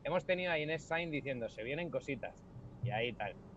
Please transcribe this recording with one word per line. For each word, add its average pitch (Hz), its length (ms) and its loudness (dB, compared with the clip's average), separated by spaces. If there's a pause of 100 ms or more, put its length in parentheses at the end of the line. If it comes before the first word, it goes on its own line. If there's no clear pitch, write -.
Hemos 180 220 2
tenido 180 260 4
a 156 60 6
Inés 156 260 2
Sainz 165 260 2
diciendo, 131 380 0
"Se 110 140 -6
vienen 151 280 -2
cositas". 123 540 -2 (400)
Y 101 60 2
ahí, 113 240 4
tal. 101 200 -2 (220)